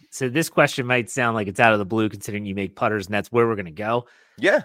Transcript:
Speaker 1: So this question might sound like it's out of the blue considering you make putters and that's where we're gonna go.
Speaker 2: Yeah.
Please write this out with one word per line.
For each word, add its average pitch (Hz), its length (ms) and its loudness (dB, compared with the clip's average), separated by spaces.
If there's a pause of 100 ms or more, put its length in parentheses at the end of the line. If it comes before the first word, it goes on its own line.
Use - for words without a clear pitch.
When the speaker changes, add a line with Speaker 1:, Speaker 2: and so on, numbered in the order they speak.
(100)
Speaker 1:
So - 180 -4
this 156 200 -2
question 143 380 0
might 123 240 0
sound 120 240 0
like 104 140 -2
it's 98 100 -4
out 117 140 8
of 107 60 4
the 101 80 -4
blue 110 220 0
considering 104 380 -10
you 95 80 -6
make 98 220 -6
putters 107 300 -2
and 101 80 -6
that's 101 180 -4
where 117 160 4
we're 113 80 -2
gonna 95 160 -8
go. 110 340 -4 (320)
Speaker 2:
Yeah. 202 260 2